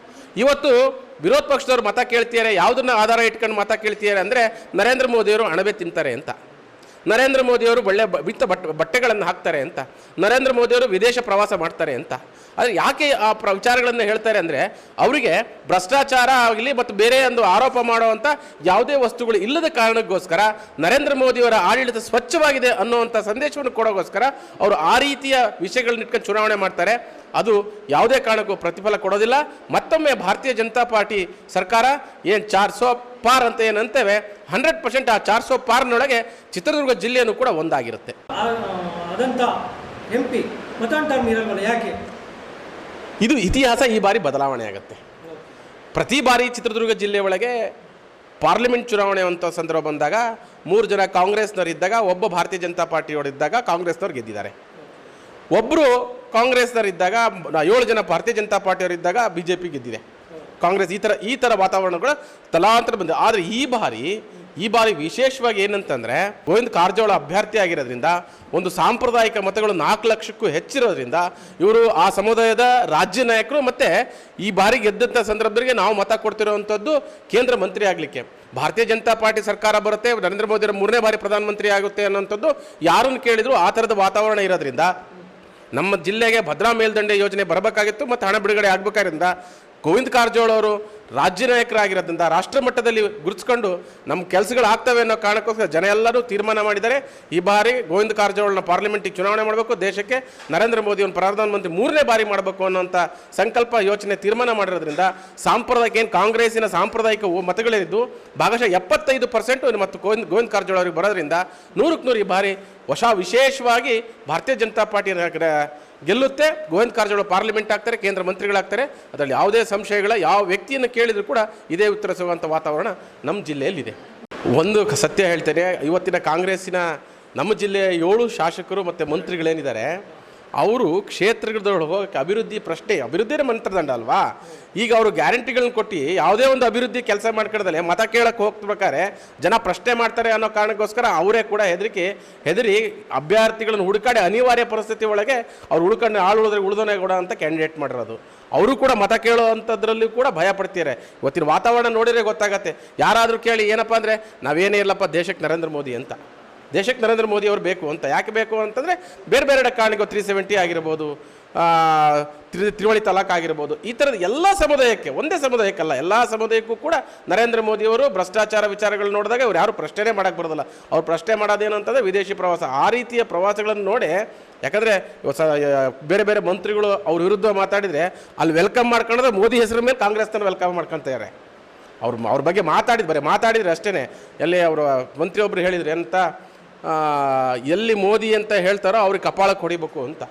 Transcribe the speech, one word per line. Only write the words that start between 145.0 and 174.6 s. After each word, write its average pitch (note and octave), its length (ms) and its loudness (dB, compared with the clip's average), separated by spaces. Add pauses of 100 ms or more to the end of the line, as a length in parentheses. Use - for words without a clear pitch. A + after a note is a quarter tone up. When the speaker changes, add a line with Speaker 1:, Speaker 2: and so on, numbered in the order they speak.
Speaker 1:
ಒಳಗೆ A3+ 540 -2 (120)
ಅವ್ರು D#3+ 140 2
ಹುಡುಕೊಂಡು G#3+ 340 2
ಆಳು G3+ 220 4
ಉಳಿದ್ರೆ G#3 180 2
ಉಳ್ದೋನೇ G#3 380 0
ಕೂಡ F#3 140 -2
ಅಂತ F3+ 200 -2
ಕ್ಯಾಂಡಿಡೇಟ್ D#3 480 -4
ಮಾಡಿರೋದು. A#2+ 720 -8
ಅವರು G#3+ 260 4
ಕೂಡ C4 140 2
ಮತ G#3 220 2
ಕೇಳೋವಂಥದ್ರಲ್ಲಿ A3+ 920 0
ಕೂಡ A#3+ 220 0
ಭಯ F3+ 220 0
ಪಡ್ತಿದ್ದಾರೆ. F3+ 460 -4 (260)
ಇವತ್ತಿನ D3 200 -2
ವಾತಾವರಣ A#3 440 2
ನೋಡಿದ್ರೆ A#3 340 2
ಗೊತ್ತಾಗತ್ತೆ. G3+ 540 -2 (240)
ಯಾರಾದ್ರೂ A3+ 380 2
ಕೇಳಿ A3+ 320 0
ಏನಪ್ಪ A3 240 0
ಅಂದ್ರೆ, A3 400 0 (100)
"ನಾವೇನೇ F3+ 340 2
ಇಲ್ಲಪ್ಪ, G3 260 0
ದೇಶಕ್ಕೆ F3 400 -2
ನರೇಂದ್ರ D#3+ 260 -2
ಮೋದಿ" C#3+ 260 -8
ಅಂತ. C3 180 -10 (600)
ದೇಶಕ್ಕೆ A3 300 -2
ನರೇಂದ್ರ A3 220 2
ಮೋದಿ G#3 220 0
ಅವ್ರು G3+ 140 0
ಬೇಕು F3 280 -4
ಅಂತ. D#3 160 -8
ಯಾಕೆ E3+ 260 -2
ಬೇಕು A3 280 -2
ಅಂತಂದ್ರೆ C4 580 -4 (120)
ಬೇರೆ C4 160 2
ಬೇರೆ C4 240 4
ಕಾರಣಕ್ಕೂ A3 360 0
ತ್ರೀ G3+ 160 -4
ಸೆವೆಂಟಿ G3 340 -2
ಆಗಿರ್ಬೋದು, D#3+ 800 -4 (220)
ಆ, - 40 -2 (640)
ತ್ರಿ-, F#3 480 -6
ತ್ರಿವಳಿ G#3+ 280 0
ತಲಾಖ್ F#3+ 320 0
ಆಗಿರ್ಬೋದು, D3+ 500 -4
ಈ A3 120 -8
ಥರದ C#4 200 0
ಎಲ್ಲ A3 320 -2 (140)
ಸಮುದಾಯಕ್ಕೆ, C4 500 2
ಒಂದೇ C#4 320 -4
ಸಮುದಾಯಕ್ಕಲ್ಲ, G3 520 0
ಎಲ್ಲ G3+ 320 0
ಸಮುದಾಯಕ್ಕೂ A3 500 -2
ಕೂಡ D4+ 180 -2 (360)
ನರೇಂದ್ರ A3+ 320 0
ಮೋದಿ A3 240 -2
ಅವರು A3+ 240 2
ಭ್ರಷ್ಟಾಚಾರ G#3 580 -2
ವಿಚಾರಗಳು G3+ 440 -2
ನೋಡಿದಾಗ G#3 300 0
ಅವ್ರು G3+ 180 2
ಯಾರು G#3+ 140 2
ಪ್ರಶ್ನೆನೇ G3 380 -4
ಮಾಡಕ್ಕೆ F#3+ 280 -2
ಬರೋದಿಲ್ಲ. D#3+ 220 -4
ಅವ್ರು - 440 -4
ಪ್ರಶ್ನೆ E3 300 0
ಮಾಡೋದೇನು G#3 400 0
ಅಂತಂದ್ರೆ A3 280 0
ವಿದೇಶಿ F#3+ 300 -2
ಪ್ರವಾಸ, F3+ 300 -2
ಆ D3 260 2
ರೀತಿಯ A#3+ 340 0
ಪ್ರವಾಸಗಳನ್ನು G#3 600 -2
ನೋಡಿ. G#3 220 0 (580)